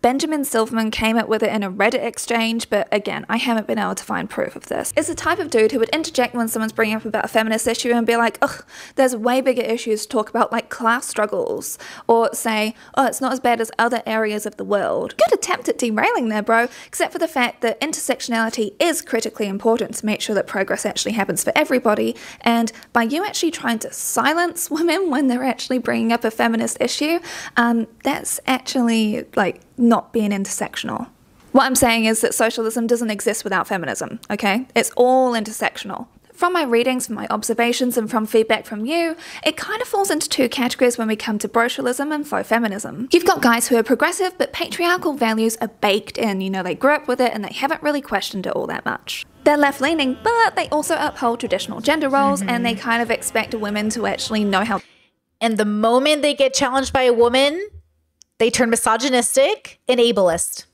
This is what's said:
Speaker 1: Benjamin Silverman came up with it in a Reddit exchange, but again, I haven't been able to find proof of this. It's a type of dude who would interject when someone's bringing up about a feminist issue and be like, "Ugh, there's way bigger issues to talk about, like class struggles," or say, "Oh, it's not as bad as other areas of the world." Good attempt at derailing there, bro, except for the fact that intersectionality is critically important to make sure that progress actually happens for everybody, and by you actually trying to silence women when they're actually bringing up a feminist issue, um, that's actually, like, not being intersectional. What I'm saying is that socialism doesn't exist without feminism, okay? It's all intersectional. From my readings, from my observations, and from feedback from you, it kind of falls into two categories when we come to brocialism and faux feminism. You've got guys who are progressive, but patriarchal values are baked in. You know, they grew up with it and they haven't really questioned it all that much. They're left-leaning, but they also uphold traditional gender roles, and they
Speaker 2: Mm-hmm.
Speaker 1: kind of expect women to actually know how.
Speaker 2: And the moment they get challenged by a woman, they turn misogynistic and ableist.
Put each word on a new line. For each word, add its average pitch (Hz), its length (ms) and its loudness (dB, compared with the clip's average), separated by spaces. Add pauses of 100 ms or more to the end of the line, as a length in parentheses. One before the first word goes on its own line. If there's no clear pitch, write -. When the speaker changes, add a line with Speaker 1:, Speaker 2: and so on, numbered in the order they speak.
Speaker 1:
Benjamin 285 420 2
Silverman 226 480 0
came 220 260 0
up 226 120 -2
with 220 140 0
it 214 100 0
in 208 100 -2
a 190 80 -6
Reddit 214 320 0
exchange, 226 640 -4
but 208 220 0
again, 208 380 -2
I 226 80 0
haven't 226 300 -2
been 226 120 -2
able 190 160 -2
to - 80 -12
find 190 260 -6
proof - 280 -6
of - 80 -16
this. - 320 -6
It's - 100 0
a 240 80 -6
type 339 240 -2
of 311 100 -4
dude 220 220 4
who 262 80 0
would 226 100 2
interject 302 460 0
when 233 140 -2
someone's 220 240 -4
bringing 220 240 0
up 226 80 -8
about 214 200 -2
a 220 40 -4
feminist 220 360 2
issue 233 280 0
and 233 120 2
be 233 120 4
like, 233 240 2
"Ugh, - 240 -2 (300)
there's 254 200 4
way 240 240 2
bigger 254 220 2
issues 220 400 -2
to - 80 -10
talk 214 200 0
about, 226 220 0
like 226 180 -4
class 240 380 0
struggles," 196 720 -2 (280)
or 226 280 6
say, 214 400 -2 (220)
"Oh, 262 100 4
it's - 160 -2
not 262 100 0
as 262 80 -2
bad 233 220 2
as 220 180 -4
other 233 260 2
areas 214 400 -2
of 208 120 -8
the 196 80 -8
world." 175 520 0
Good - 160 4
attempt 381 360 -2
at - 80 0
derailing 247 500 2
there, 214 160 0
bro, 233 240 2 (180)
except - 280 -4
for 349 60 -8
the 330 100 0
fact 247 320 -2
that 226 180 0
intersectionality 233 960 -2
is 330 240 2
critically 226 460 -4
important 226 480 0
to - 100 -8
make 214 140 0
sure - 140 -4
that 196 140 0
progress - 360 -4
actually 202 280 -2
happens 202 320 -2
for - 120 0
everybody, 233 600 2 (260)
and 233 300 2 (200)
by 233 120 2
you 285 200 -2
actually 349 280 -2
trying 233 260 -2
to - 160 -10
silence 320 800 -2
women 339 400 0
when 262 160 2
they're 247 160 0
actually 254 340 -2
bringing 233 340 0
up 233 120 0
a 214 80 0
feminist 233 480 0
issue, 294 400 0 (360)
um, 233 300 4 (180)
that's - 440 -2
actually, 226 760 0 (100)
like, 196 260 0 (160)
not 233 340 4
being 208 200 0
intersectional. - 720 -6 (460)
What 262 140 6
I'm 262 100 0
saying 226 300 4
is 220 160 2
that - 120 0
socialism 226 540 0
doesn't 226 240 0
exist 208 320 -2
without 190 240 -2
feminism, 170 520 -6 (120)
okay? 208 420 -2
It's 226 220 0
all 254 380 4
intersectional. 220 760 -6 (260)
From 349 180 0
my 349 120 0
readings, 254 420 2
from 220 100 -8
my 208 140 -8
observations, 233 640 0
and 220 140 -2
from 214 160 -2
feedback 220 400 2
from 214 220 -8
you, 330 280 -2 (300)
it 311 100 0
kind 440 280 -6
of - 40 -6
falls 392 220 0
into 320 180 -2
two 254 220 0
categories 240 480 0
when 226 100 -2
we 220 80 0
come 214 220 -4
to 208 100 -6
brocialism 247 640 -2
and 294 160 -4
faux 196 220 -4
feminism. 220 640 -2
You've 339 120 6
got 359 200 4
guys 233 240 4
who 240 100 4
are 226 60 4
progressive, 359 560 0
but - 120 -2
patriarchal 339 600 -2
values 226 480 0
are 220 60 -4
baked 208 500 -2
in. 196 240 -2
You 190 80 -2
know, 190 140 -4
they 175 100 -4
grew - 220 2
up - 120 -6
with 254 140 0
it 240 140 2
and 214 100 -6
they - 80 -10
haven't - 300 -4
really 294 180 0
questioned 190 460 -6
it 180 60 -4
all - 120 -2
that - 180 -8
much. - 440 -8 (160)
They're 294 140 4
left-leaning, 277 640 0
but 453 320 2
they 349 140 -2
also 302 280 0
uphold 240 440 -2
traditional - 400 -4
gender 302 280 0
roles, 277 320 2
and 240 240 -2
they 233 80 0
Speaker 2:
Mm-hmm. 220 60 -6 (100)
Speaker 1:
kind 233 120 2
of 233 100 -2
expect - 420 -2
women 208 360 -2
to 214 180 -2
actually 214 380 -2
know 190 180 2
how. 208 160 -2 (600)
Speaker 2:
And 226 160 2
the 208 80 2
moment 240 560 2
they 294 120 2
get 269 200 2
challenged 262 400 0
by 269 100 4
a 247 100 6
woman, 262 480 4 (760)
they 226 120 4
turn 233 200 2
misogynistic 247 1160 2
and 240 120 2
ableist. 196 760 2